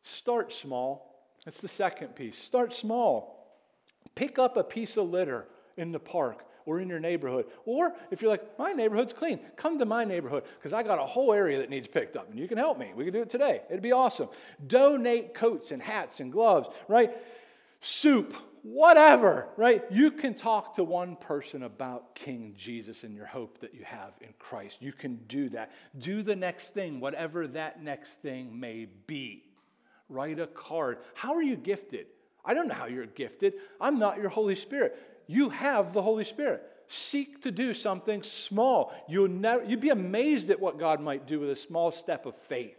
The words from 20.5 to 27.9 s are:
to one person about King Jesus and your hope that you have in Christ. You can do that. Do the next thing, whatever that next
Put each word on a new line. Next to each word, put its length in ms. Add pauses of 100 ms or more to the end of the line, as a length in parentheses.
to 100
one 320
person 460
about 520
King 400
Jesus 480
and 100
your 120
hope 340
that 140
you 100
have 380
in 180
Christ. 420
You 120
can 240 (100)
do 220
that. 220 (260)
Do 240
the 140
next 380
thing, 280
whatever 460
that 360
next 380